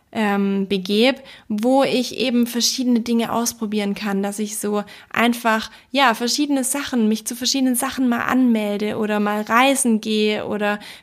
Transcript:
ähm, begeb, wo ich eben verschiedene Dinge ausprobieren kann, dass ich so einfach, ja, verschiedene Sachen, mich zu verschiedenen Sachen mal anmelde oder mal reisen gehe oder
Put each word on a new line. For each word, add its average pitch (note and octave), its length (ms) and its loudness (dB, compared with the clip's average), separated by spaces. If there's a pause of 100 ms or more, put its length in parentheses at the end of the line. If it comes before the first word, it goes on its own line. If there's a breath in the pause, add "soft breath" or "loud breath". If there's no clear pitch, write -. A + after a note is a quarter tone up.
(160)
ähm, G3 500 0
begeb, G3+ 560 0 (260 loud breath)
wo A#3+ 340 2
ich B3 340 0
eben A#3+ 300 0
verschiedene A#3+ 540 0
Dinge A#3 320 -2
ausprobieren G#3+ 640 -2
kann, G3+ 280 -4
dass G3+ 160 -4
ich G#3 180 -6
so G#3 260 -2 (300 loud breath)
einfach, A3+ 580 0 (200 loud breath)
ja, C4 240 2
verschiedene C4 500 0
Sachen, B3+ 440 0
mich G#3+ 180 -2
zu A#3+ 100 -8
verschiedenen B3+ 380 0
Sachen C4 340 0
mal A#3 140 0
anmelde G#3+ 720 2
oder G#3 240 0
mal G#3 220 -2
reisen A#3 580 2
gehe G#3+ 460 0
oder G#3 320 -2 (240 loud breath)